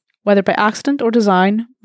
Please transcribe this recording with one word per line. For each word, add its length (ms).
Whether 200
by 100
accident 500
or 80
design, 560